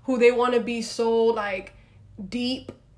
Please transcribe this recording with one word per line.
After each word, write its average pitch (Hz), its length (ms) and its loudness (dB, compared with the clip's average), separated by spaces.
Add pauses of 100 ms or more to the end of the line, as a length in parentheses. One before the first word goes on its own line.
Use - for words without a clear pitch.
who 262 120 -2
they 240 140 8
wanna 247 280 2
be 233 220 -4
so, 226 440 0
like, 208 480 -2 (560)
deep, 247 420 -6 (260)